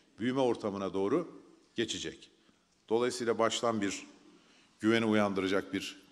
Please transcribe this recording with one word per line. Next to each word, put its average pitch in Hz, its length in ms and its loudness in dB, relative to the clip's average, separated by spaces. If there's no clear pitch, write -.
büyüme 127 220 -2
ortamına 101 540 0
doğru 113 480 -2
geçecek. 90 560 -6
Dolayısıyla 117 500 0
baştan 113 420 0
bir 98 260 -4
güveni 113 240 4
uyandıracak 98 680 2
bir, - 400 -6